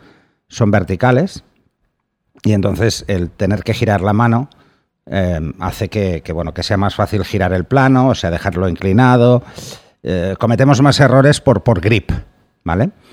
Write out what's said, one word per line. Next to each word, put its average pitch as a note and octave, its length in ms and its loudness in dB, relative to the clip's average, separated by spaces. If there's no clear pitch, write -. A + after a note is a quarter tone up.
son A2 220 0
verticales, A#2+ 720 0
y G#2+ 100 2
entonces G2+ 540 -2
el F2 240 -4
tener G#2 320 -4
que A2 100 -2
girar G#2 280 0
la G#2 120 0
mano, A#2 360 0
eh, F2+ 320 -2
hace F#2 300 -6
que, F#2 320 -4
que, E2+ 120 -10
bueno, D#2+ 200 -6
que F#2 100 -8
sea G#2 140 -2
más G2 180 -2
fácil G2+ 280 -2
girar F#2 300 -2
el F2+ 100 -2
plano, C3 460 2
o A2+ 60 0
sea, F2+ 140 -4
dejarlo F2+ 400 -2
inclinado. A#2+ 720 2
Eh, F2+ 340 -4
cometemos B2 460 2
más C#3 160 4
errores C3+ 420 4
por, A2 220 2
por G2+ 180 0
grip, G#2+ 300 -2
¿vale? G2+ 280 -2